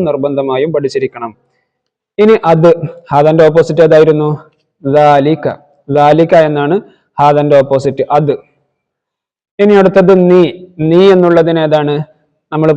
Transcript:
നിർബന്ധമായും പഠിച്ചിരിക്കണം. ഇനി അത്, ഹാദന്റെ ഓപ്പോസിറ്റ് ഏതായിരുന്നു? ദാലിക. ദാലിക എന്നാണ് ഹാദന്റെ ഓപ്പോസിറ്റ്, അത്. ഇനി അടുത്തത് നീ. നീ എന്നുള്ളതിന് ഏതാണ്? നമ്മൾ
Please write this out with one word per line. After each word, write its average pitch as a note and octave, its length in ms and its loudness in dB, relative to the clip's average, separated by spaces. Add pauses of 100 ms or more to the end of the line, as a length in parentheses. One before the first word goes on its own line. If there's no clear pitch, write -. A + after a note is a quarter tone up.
നിർബന്ധമായും C#3 640 -4
പഠിച്ചിരിക്കണം. C3 580 -8 (920)
ഇനി A3 100 4 (180)
അത്, E3 180 2 (420)
ഹാദന്റെ D#3 380 2
ഓപ്പോസിറ്റ് D#3+ 360 0
ഏതായിരുന്നു? D#3 420 2 (680)
ദാലിക. D3 500 0 (520)
ദാലിക D#3 360 2 (160)
എന്നാണ് D3 280 -4 (420)
ഹാദന്റെ D3 420 0
ഓപ്പോസിറ്റ്, C3+ 440 -4 (120)
അത്. C#3+ 160 -2 (1300)
ഇനി G#3 180 2
അടുത്തത് F#3+ 320 2 (160)
നീ. F3+ 140 4 (460)
നീ F3 120 2 (140)
എന്നുള്ളതിന് E3+ 520 0
ഏതാണ്? D3 280 -2 (560)
നമ്മൾ D#3 240 -2